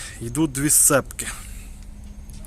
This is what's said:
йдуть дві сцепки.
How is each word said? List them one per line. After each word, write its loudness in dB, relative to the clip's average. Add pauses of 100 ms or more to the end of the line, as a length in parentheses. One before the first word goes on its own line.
(200)
йдуть 0
дві 0
сцепки. 6 (1200)